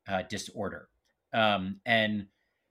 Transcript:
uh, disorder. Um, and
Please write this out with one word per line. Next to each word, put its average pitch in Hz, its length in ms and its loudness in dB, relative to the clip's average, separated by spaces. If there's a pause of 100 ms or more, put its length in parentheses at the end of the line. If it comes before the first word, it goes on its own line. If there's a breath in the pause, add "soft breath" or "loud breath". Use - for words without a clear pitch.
uh, 92 160 -2
disorder. 95 640 -8 (420)
Um, 101 540 2
and 107 420 2 (440)